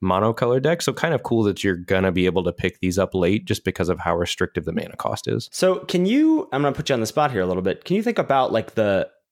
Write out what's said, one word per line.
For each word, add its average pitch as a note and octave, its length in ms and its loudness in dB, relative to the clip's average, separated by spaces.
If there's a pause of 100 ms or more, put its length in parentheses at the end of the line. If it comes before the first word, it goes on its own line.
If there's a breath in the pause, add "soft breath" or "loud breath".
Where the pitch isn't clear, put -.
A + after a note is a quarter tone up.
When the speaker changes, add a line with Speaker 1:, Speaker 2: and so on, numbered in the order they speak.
Speaker 1:
mono F#2+ 320 2
color B2 260 0
deck. D#3 240 0
So - 100 0
kind D#3+ 220 0
of B2+ 80 -2
cool A2+ 220 2
that G2 180 0
you're F#2+ 140 2
gonna F#2+ 340 2
be F2+ 160 2
able F2+ 180 2
to F2 80 0
pick - 280 -4
these F#2 180 0
up F#2 160 0
late F#2+ 300 2
just - 200 -4
because F2+ 260 -2
of E2+ 100 -4
how E2+ 160 0
restrictive E2+ 480 -4
the E2 80 -6
mana E2+ 240 -8
cost - 320 -6
is. A2+ 240 -4
Speaker 2:
So F#3 280 0
can F3+ 240 -2
you, D4+ 480 2
I'm C#3 100 0
gonna C#3 120 0
put - 140 -6
you C#3 60 0
on A#2+ 60 0
the A2 60 -2
spot D3 240 0
here G#2+ 120 0
a F2+ 40 0
little F#2 160 -2
bit. F#2 220 -4
Can F3 100 -2
you G#3+ 80 0
think A#3 160 -2
about, C3 320 2
like, A2 240 -2
the, G2 340 2 (240)